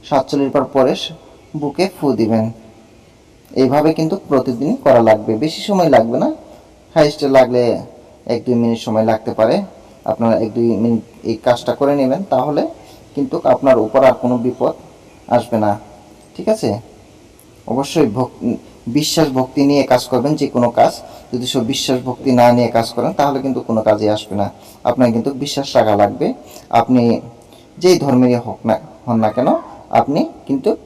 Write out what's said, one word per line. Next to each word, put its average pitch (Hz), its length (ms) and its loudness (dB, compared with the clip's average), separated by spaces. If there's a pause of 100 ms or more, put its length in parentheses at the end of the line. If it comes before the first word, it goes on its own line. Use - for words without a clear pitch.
সাতচল্লিশ 139 460 -2
বার 135 200 2
পরে 135 180 2 (680)
বুকে 147 260 -2 (100)
ফু 151 100 -4 (140)
দিবেন। 113 240 0 (1040)
এইভাবে 143 480 2
কিন্তু 160 180 -2 (120)
প্রতিদিন 131 420 -2 (140)
করা 127 240 6
লাগবে, 110 240 2 (120)
বেশি 156 240 -4
সময় 185 280 2
লাগবে 113 260 2
না, 294 60 0 (680)
হাইয়েস্টে 147 320 2 (100)
লাগলে 123 260 4 (720)
এক 117 140 0
দুই 123 160 2
মিনিট 117 240 0
সময় 110 240 0
লাগতে 113 280 -2
পারে। 113 160 4 (560)
আপনারা 113 240 0 (100)
এক 110 120 -6
দুই 117 120 0 (140)
মিনিট 117 200 0 (280)
এই 110 60 -4 (100)
কাজটা 120 340 0
করে 143 200 2
নেবেন, 135 200 0 (120)
তাহলে 139 300 -2 (520)
কিন্তু - 220 -4 (160)
আপনার 131 240 4 (100)
উপর 131 220 0
আর 127 140 2
কোনো 123 140 0 (100)
বিপদ 127 280 -2 (600)
আসবে 117 280 -2
না। 104 60 0 (640)
ঠিক - 200 -8
আছে, 147 160 -4 (1000)
অবশ্যই 139 440 0
ভক-, - 220 -4 (580)
বিশ্বাস 151 320 0 (100)
ভক্তি 131 320 -2
নিয়ে 143 120 2 (100)
কাজ 123 180 2
করবেন। 127 300 0
যে 143 140 0
কোনো 120 140 2 (100)
কাজ 131 140 4 (400)
যদি 123 200 -6
সব 127 100 -2 (100)
বিশ্বাস - 260 -4 (100)
ভক্তি 127 220 -4 (100)
না 120 60 8 (100)
নিয়ে 120 200 2
কাজ 117 100 0 (100)
করেন 123 220 -2
তাহলে 139 260 0
কিন্তু 127 240 -2
কোনো 113 200 0
কাজে 107 180 2 (100)
আসবে - 240 -10
না। 101 60 -2 (420)
আপনার 123 260 2
কিন্তু 113 160 -2 (120)
বিশ্বাস 143 340 -6
রাখা 110 260 4
লাগবে। 104 240 0 (540)
আপনি 127 220 2 (800)
যেই 180 220 6
ধর্মেরই 127 420 4
হোক 110 120 -10 (100)
না, 110 80 2 (300)
হন 120 180 0
না 107 120 2
কেন, 127 120 0 (520)
আপনি 143 200 -2 (260)
কিন্তু 139 240 -2 (160)